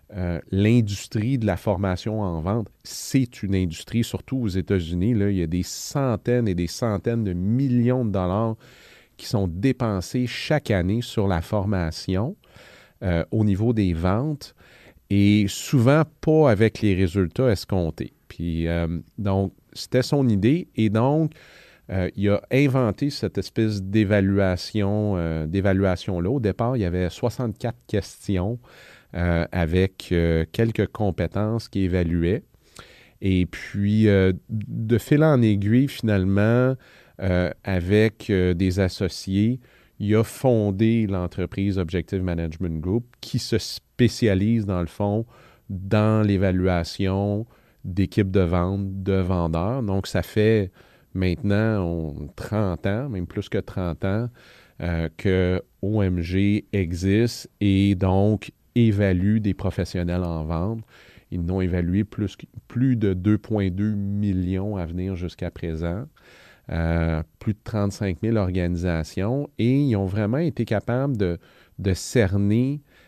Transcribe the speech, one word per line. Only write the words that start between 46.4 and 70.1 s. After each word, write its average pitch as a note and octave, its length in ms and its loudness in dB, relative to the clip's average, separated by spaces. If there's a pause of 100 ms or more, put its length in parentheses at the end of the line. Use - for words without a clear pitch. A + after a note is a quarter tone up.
d'équipes F#2+ 460 0
de F#2+ 100 2
vente, F#2+ 600 0
de F#2+ 100 0
vendeurs. F#2 680 0
Donc, G2 240 -2
ça F2+ 160 -2
fait G#2+ 500 2 (440)
maintenant, G2+ 640 0
on, D#2+ 540 -4
trente G2+ 520 -4
ans, A2 220 -4
même F2+ 200 -6
plus - 200 -8
que G#2+ 100 -4
trente F2 460 -6
ans, G#2+ 240 -2 (540)
euh, E2 340 -2
que F#2 460 0 (180)
O G#2 220 0
M F#2 160 0
G F#2+ 540 0
existe G2 760 0 (120)
et G2 340 4
donc F#2+ 560 2 (240)
évalue G#2 640 4
des G2+ 180 0
professionnels F2+ 680 -2
en E2 180 -4
vente. F2 380 -4 (500)
Ils F2+ 100 -4
n'ont F2+ 200 -2
évalué F2+ 420 0
plus G#2 320 -4
que, - 120 -20 (200)
plus B2+ 300 0
de G#2 180 0
deux G2+ 240 2
point G2+ 320 -2
deux G#2 240 -2
millions G2+ 800 -2
à F2 100 -4
venir F#2 280 -4
jusqu'à F2 380 -6
présent. E2+ 540 -4 (640)
Euh, E2 500 0 (160)
plus A2 140 -4
de G#2 100 -4
trente-cinq G2+ 600 -2
mille A2 160 2
organisations F2+ 1080 -2 (100)
et B2+ 240 2
ils C3+ 140 2
ont G2 100 0
vraiment G#2 320 0